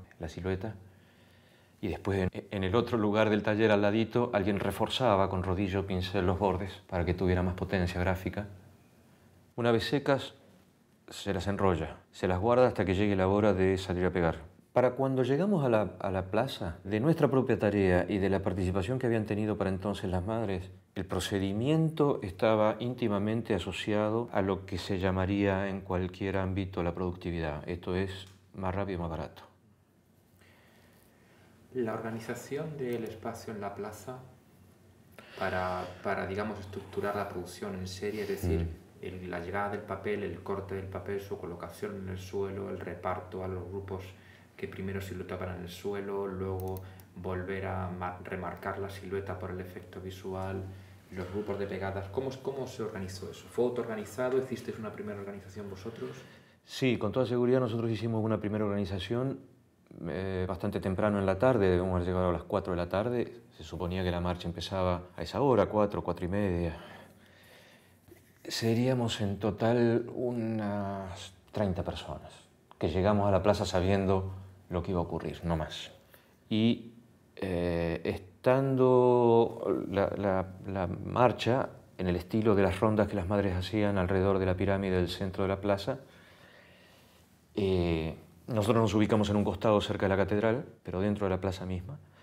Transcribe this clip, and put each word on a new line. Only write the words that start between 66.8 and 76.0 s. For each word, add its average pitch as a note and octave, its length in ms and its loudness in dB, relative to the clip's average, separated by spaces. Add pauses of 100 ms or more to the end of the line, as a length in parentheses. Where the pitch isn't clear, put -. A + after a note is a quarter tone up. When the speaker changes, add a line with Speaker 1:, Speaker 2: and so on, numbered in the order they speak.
Speaker 1:
Seríamos A#2 800 0
en G2 160 0
total A#2 800 2
unas G#2 1160 -4 (180)
treinta F#2+ 320 0
personas, - 480 -8 (480)
que G#2+ 100 2
llegamos G2+ 380 4
a G2+ 40 4
la F#2 120 4
plaza G2+ 220 4
sabiendo F#2+ 680 2 (360)
lo F2 120 -2
que G2+ 100 -4
iba F2 80 0
a E2+ 40 2
ocurrir, E2 400 -6
no E2+ 140 0
más. - 340 -8 (580)